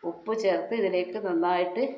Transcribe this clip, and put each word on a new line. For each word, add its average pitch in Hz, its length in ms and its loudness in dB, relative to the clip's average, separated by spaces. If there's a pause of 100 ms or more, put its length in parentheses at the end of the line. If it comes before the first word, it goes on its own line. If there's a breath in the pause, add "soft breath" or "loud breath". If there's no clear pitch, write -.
ഉപ്പ് 214 240 -6 (100)
ചേർത്ത് 190 360 2
ഇതിലേക്ക് 185 460 0
നന്നായിട്ട് 180 580 2 (140)